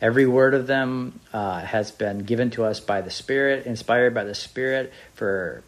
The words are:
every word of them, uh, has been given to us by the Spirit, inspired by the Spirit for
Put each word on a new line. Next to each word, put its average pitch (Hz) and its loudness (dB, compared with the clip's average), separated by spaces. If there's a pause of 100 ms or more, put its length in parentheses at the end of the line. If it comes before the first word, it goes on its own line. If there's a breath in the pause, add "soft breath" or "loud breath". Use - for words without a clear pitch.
every 120 6
word 131 6
of 131 0
them, 127 -2 (120)
uh, 98 -4
has 107 -2
been 101 -4
given 117 0
to 117 -2
us 107 -2
by 101 -2
the 92 -8
Spirit, 135 -2
inspired 120 2
by 107 -2
the 101 -8
Spirit 131 -4 (220 loud breath)
for 92 -4